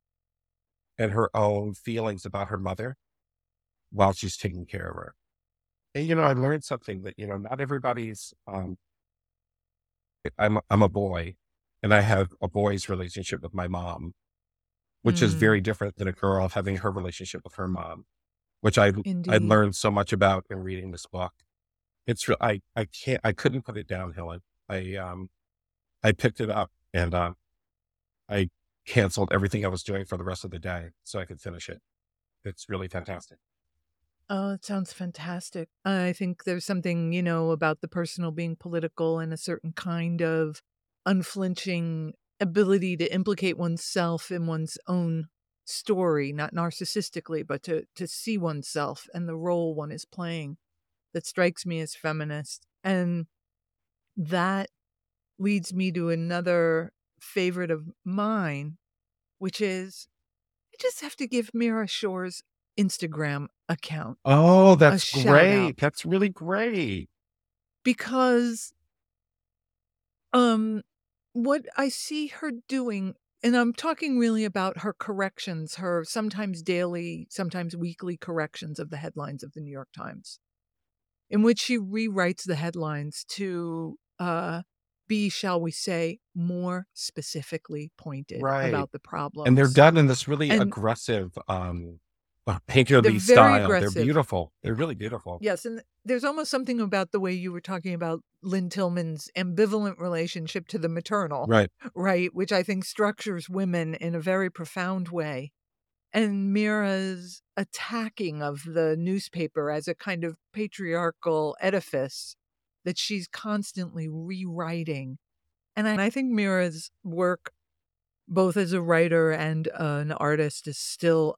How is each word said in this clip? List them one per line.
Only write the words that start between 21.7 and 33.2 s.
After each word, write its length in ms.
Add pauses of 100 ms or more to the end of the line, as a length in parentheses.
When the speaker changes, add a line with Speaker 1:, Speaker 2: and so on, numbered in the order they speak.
Speaker 1:
It's 200
re-, 140
I, 200 (140)
I 100
can't, 380
I 100
couldn't 300
put 140
it 100
down, 260
Helen. 280 (280)
I, 260
um, 340 (760)
I 100
picked 280
it 80
up 220 (220)
and, 200
uh, 200 (960)
I 200 (360)
canceled 460
everything 340
I 40
was 140
doing 220
for 120
the 60
rest 200
of 80
the 80
day 300 (140)
so 160
I 60
could 160
finish 280
it. 120 (600)
It's 260
really 180
fantastic. 500 (920)